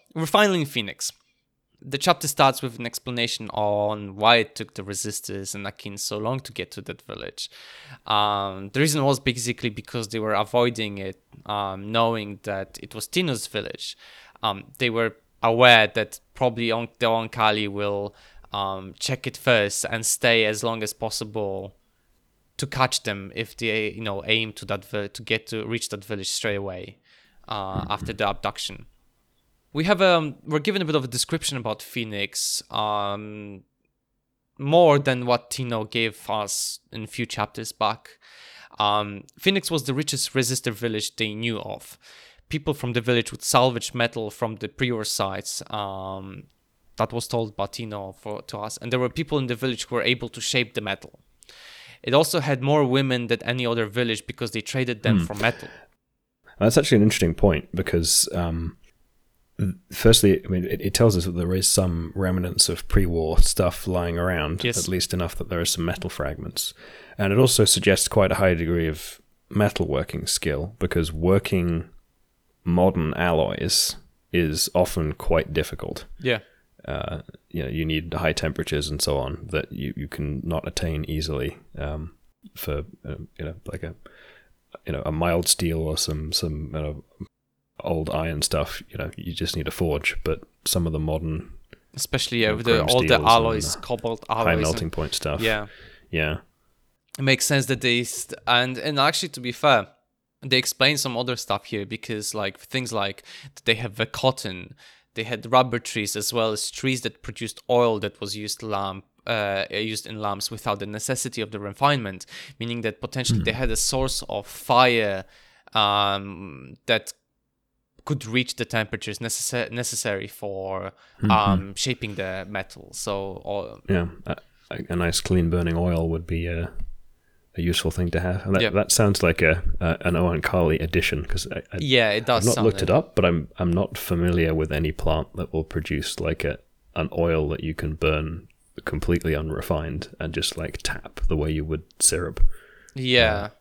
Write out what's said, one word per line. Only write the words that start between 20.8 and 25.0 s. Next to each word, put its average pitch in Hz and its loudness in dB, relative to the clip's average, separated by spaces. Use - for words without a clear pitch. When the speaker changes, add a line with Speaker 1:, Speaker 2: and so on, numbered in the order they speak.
Speaker 1:
as 107 -4
possible 104 -6
to 135 -4
catch 131 0
them 101 -6
if - -8
they, 107 0
you 104 -10
know, 101 -4
aim 110 2
to - -14
that 101 -4
vi-, 104 -6